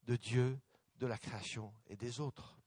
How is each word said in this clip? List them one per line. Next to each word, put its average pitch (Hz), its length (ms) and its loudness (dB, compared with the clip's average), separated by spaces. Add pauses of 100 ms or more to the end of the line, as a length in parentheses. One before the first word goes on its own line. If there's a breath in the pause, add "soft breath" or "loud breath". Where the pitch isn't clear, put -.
de 123 100 2
Dieu, 127 460 4 (360 soft breath)
de 123 100 -2
la 117 120 0
création 107 560 -6 (140)
et 101 80 -10
des 117 240 -4
autres. - 460 -6